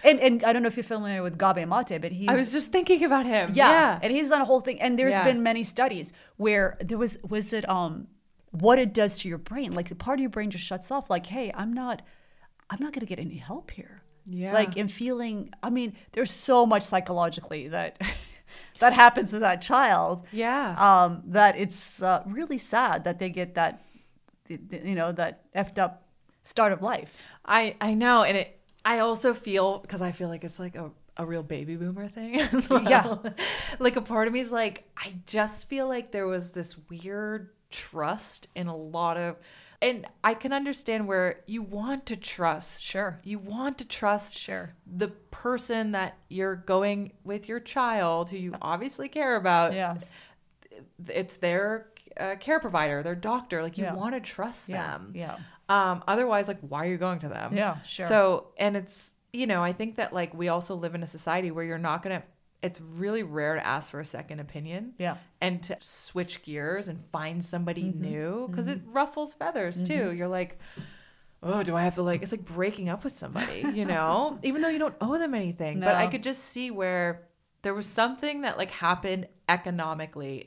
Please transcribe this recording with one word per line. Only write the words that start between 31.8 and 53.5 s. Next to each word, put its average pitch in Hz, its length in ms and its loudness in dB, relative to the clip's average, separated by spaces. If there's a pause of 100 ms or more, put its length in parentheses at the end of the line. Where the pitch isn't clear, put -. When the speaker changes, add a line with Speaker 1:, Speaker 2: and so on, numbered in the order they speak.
Speaker 2:
thing 233 320 -4
<laughs> - 0 -
as 254 280 0
well. 247 140 6
Speaker 1:
Yeah. 226 320 6 (640)
Speaker 2:
Like, 247 160 4
a 247 60 0
part 220 260 0
of 226 60 -2
me 247 80 -2
is 233 100 -6
like, 220 320 -2 (140)
I 196 160 -12 (120)
just 214 440 -4
feel 269 180 -2
like 247 240 -6
there 196 160 -4
was 180 240 -4
this 170 240 -10 (140)
weird 202 600 -8 (220)
trust - 840 -6
in 175 120 -6
a 165 80 -6
lot 165 420 -2
of, 175 200 -4 (460)
and 240 220 0 (180)
I 226 120 4
can 262 180 -6
understand 269 540 -4
where 185 400 0
you 220 160 -8
want 220 440 -8
to 220 100 -6
trust. - 640 -4
Speaker 1:
Sure. 190 400 -6
Speaker 2:
You 202 160 -8
want 233 400 -6
to 254 60 -12
trust 208 520 -2
Speaker 1:
Sure. 185 380 -10 (100)
Speaker 2:
the 185 220 -4
person 226 840 -4
that 190 240 -4 (120)
you're 190 280 -2
going 196 560 0 (100)
with 208 260 -8
your 233 120 -6
child, 185 680 0
who 190 80 -10
you 180 240 -6
obviously 220 480 -6
care 269 280 0
about. 175 360 4
Speaker 1:
Yes. 175 420 -6 (920)
Speaker 2:
It's 180 280 -4
their, 202 540 -2 (280)
uh, 190 200 -4
care 311 200 2
provider, 156 440 0
their 175 120 -4
doctor. 214 480 -4